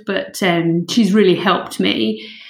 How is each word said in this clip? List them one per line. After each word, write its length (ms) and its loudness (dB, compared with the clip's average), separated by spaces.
but, 360 -6
um, 460 0
she's 260 2
really 200 6
helped 460 -2
me. 460 -2